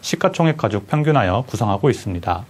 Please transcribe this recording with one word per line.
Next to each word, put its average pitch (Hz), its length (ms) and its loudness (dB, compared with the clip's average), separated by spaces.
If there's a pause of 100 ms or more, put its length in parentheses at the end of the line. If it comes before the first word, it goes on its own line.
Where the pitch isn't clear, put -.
시가총액 165 540 0
가족 104 300 -2
평균하여 131 640 2
구성하고 104 420 0
있습니다. 90 600 -4